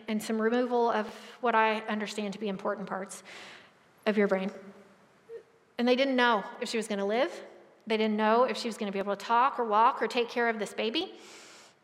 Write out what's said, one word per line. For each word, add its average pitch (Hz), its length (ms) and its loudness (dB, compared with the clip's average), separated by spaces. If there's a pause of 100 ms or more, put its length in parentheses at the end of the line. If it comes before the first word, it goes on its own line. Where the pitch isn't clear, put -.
and 214 120 -2
some 220 220 -2
removal 240 480 2
of 214 160 0 (340)
what 233 140 2
I 220 340 4
understand 208 440 -4
to 208 80 -12
be 214 80 -4
important 196 400 -4
parts 196 340 -8 (840)
of 214 120 2
your 202 100 6
brain. 190 220 0 (1300)
And 240 100 2
they 254 80 6
didn't 269 180 2
know 240 300 4 (160)
if 226 80 -6
she - 80 -4
was 220 100 -2
gonna 202 200 -4
live. 240 260 0 (540)
They 220 100 0
didn't 214 220 0
know 220 260 6
if 226 140 -2
she 240 100 -4
was 208 80 -6
gonna 202 160 -4
be 196 60 -4
able 196 180 -2
to - 80 -10
talk 240 340 2
or 240 60 0
walk 226 380 4
or 233 40 0
take 240 220 0
care 240 220 0
of 220 80 -2
this 202 160 -6
baby. 254 400 -4 (680)